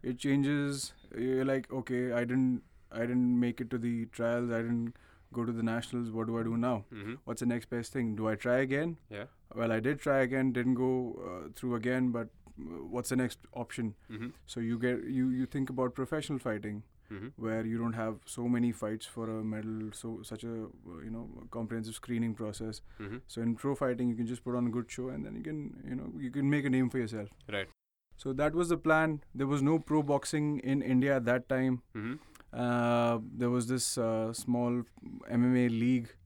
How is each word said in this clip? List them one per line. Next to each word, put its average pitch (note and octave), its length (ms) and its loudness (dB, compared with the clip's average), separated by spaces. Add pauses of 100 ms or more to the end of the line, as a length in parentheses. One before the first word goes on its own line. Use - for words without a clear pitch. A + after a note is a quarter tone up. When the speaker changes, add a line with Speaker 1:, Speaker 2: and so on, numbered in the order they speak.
Speaker 1:
It B2 160 -4
changes, C#3+ 720 2 (240)
you're C3 280 0
like, C3+ 280 0
"Okay, B2 400 -2
I A#2+ 120 2
didn't, B2+ 380 2 (300)
I A2+ 80 -4
didn't B2 400 4
make A#2+ 200 2
it A2+ 100 -4
to B2+ 80 -2
the A#2 280 -2
trials, A#2+ 440 0
I A#2 120 0
didn't A#2 340 0 (360)
go A#2+ 120 -2
to A#2 80 0
the A2+ 100 -2
nationals, A#2 480 -2
what A2+ 180 -2
do A#2 100 0
I A2+ 60 0
do A2+ 120 0
now? A#2 360 0
Speaker 2:
Mm-hmm. G#2+ 220 -8 (100)
Speaker 1:
What's A#2+ 160 -6
the B2 60 2
next A#2+ 240 0
best A#2 220 -4
thing? A#2 240 0
Do A2 120 0
I A2 60 2
try B2 240 2
again?" C#3 380 0 (140)
Speaker 2:
Yeah. G#2 140 -10 (300)
Speaker 1:
Well, A2+ 180 0
I A2+ 80 2
did C#3 200 0
try C#3 200 4
again, C3 320 2
didn't B2 220 2
go, C3 180 2 (340)
uh, F2+ 300 -10
through B2 200 -2
again, B2+ 340 2
but, A#2 180 -2 (320)
uh, D#2+ 240 -10 (120)
what's B2 120 -4
the C3 80 0
next B2+ 220 0 (140)
option? A#2 420 -4 (160)
Speaker 2:
Mm-hmm. A2+ 180 -8 (180)
Speaker 1:
So - 140 -8
you A#2 180 0
get, B2 260 0
you, C3 260 2
you B2+ 160 0
think C3+ 240 -2
about B2+ 240 0
professional C#3+ 440 -2
fighting, G#2+ 440 -4 (300)
Speaker 2:
Mm-hmm. G#2 140 -8 (100)
Speaker 1:
where A2+ 300 -2
you A2+ 120 -2
don't A#2 140 0
have A2+ 220 -2 (100)
so A#2+ 240 -4
many A#2+ 240 4
fights G#2+ 320 -4
for A2+ 240 -6
a A2 160 -4
medal, A2 480 -4
so A2+ 300 -8
such G#2+ 200 -10
a, A#2 100 -8
uh, G2 520 -10
you A2 60 -8
know, A2+ 180 -8 (220)
comprehensive A2+ 440 -6
screening A#2 400 -2
process. G#2+ 460 -6 (180)
Speaker 2:
Mm-hmm. G#2+ 280 -8
Speaker 1:
So - 160 -6
in A#2 140 2
pro C#3 180 0
fighting, B2+ 340 0
you A#2 80 2
can A#2 100 -2
just A#2 160 -6
put B2 140 -2
on A#2+ 100 2
a A#2 40 0
good A#2+ 200 -4
show, B2+ 200 -6
and D3 140 -6
then G#2+ 120 -10
you A#2 60 -8
can, D#3 440 -8
you B2+ 100 -6
know, C#3 220 -8
you C3 120 -4
can C#3 180 2
make C#3+ 160 4
a C#3+ 60 2
name B2+ 180 6
for B2 80 -2
yourself. A2 320 -2 (240)
Speaker 2:
Right. G2 160 0 (480)
Speaker 1:
So C3+ 160 -4
that D3 220 2
was E3+ 160 2
the E3+ 80 4
plan. D#3+ 420 4 (140)
There C3+ 120 0
was C#3+ 160 2
no D#3 160 6
pro D3+ 240 2
boxing D3 580 2
in C3+ 200 2
India C3 360 4
at A#2+ 100 0
that B2 200 2
time. B2+ 360 2 (120)
Speaker 2:
Mm-hmm. A2+ 200 -4 (440)
Speaker 1:
Uh, A#2+ 600 4 (180)
there A#2+ 140 2
was B2 160 2
this, B2+ 320 0
uh, A2+ 340 0
small A#2+ 500 0 (460)
M A#2+ 160 4
M B2+ 120 6
A B2 120 6
league A#2 400 2 (180)